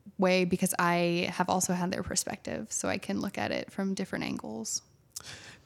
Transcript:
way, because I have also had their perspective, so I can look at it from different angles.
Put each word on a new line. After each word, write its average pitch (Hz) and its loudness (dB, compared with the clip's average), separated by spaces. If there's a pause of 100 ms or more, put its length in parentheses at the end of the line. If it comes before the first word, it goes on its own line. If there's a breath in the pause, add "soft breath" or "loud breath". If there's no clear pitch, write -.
(180)
way, 185 6
because 185 2
I 175 2
have 180 0
also 185 2
had 180 0
their - -2
perspective, - -4
so - -2
I - 2
can 196 -4
look 208 -4
at - -2
it - -4
from 190 -2
different - -4
angles. - -6 (840 loud breath)